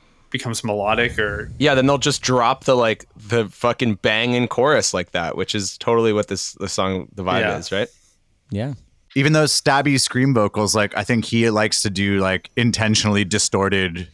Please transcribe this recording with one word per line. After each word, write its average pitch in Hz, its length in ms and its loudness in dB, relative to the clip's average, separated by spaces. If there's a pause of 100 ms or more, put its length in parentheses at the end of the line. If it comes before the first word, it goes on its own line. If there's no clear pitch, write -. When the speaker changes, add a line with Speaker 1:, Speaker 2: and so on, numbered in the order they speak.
(300)
Speaker 1:
becomes 117 340 -6
melodic 110 540 -2
or 104 400 -4
Speaker 2:
Yeah, 143 160 2
then 131 120 4
they'll 139 120 2
just 135 240 -2
drop 123 420 0
the, 135 100 4
like, 113 320 0 (100)
the 110 320 -2
fucking 117 480 0
banging 120 520 0
chorus 131 460 2
like 90 180 -4
that, 85 240 -4
which 92 180 -4
is 101 240 -6
totally 113 340 2
what 104 160 0
this, - 260 -6
the 95 140 -8
song, 95 460 -4
the 101 80 -10
vibe 90 180 0
Speaker 1:
Yeah. 104 180 -2
Speaker 2:
is, 87 140 -12
right? 98 160 -2 (600)
Speaker 3:
Yeah. 120 240 -6 (400)
Speaker 4:
Even 139 200 2
those 151 240 2
stabby 139 420 2
scream 131 340 0
vocals, 104 400 0
like, 104 220 0
I 104 80 -2
think 113 220 0
he 117 240 2
likes 107 320 0
to 107 80 -2
do, 98 300 0
like, 95 360 -2
intentionally 107 680 2
distorted 95 880 0